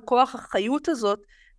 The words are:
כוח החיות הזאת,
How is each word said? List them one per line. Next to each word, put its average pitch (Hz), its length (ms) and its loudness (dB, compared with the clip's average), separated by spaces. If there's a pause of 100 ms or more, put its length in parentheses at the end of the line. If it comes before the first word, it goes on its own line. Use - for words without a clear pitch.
כוח 254 300 2
החיות 233 540 -2
הזאת, 214 300 0 (400)